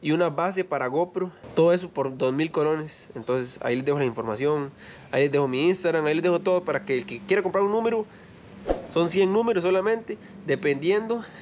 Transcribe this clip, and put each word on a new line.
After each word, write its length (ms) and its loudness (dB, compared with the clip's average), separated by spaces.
y 100 0
una 180 4
base 360 -2
para 220 -2
GoPro. 440 -2
Todo 180 6
eso 160 0
por 280 -4
dos 160 2
mil 180 0
colones. 640 -2
Entonces 460 -4
ahí 160 0
les 80 -4
dejo 140 2
la 60 2
información. 680 -2
Ahí 120 2
les 80 2
dejo 160 2
mi 200 2
Instagram, 380 2
ahí 100 2
les 80 0
dejo 160 4
todo 260 2
para 200 -2
que 140 0
el 60 -6
que 160 -12
quiera 200 2
comprar 220 0
un 80 2
número, 340 0
son 180 2
cien 240 2
números 320 2
solamente. 540 0
Dependiendo 800 0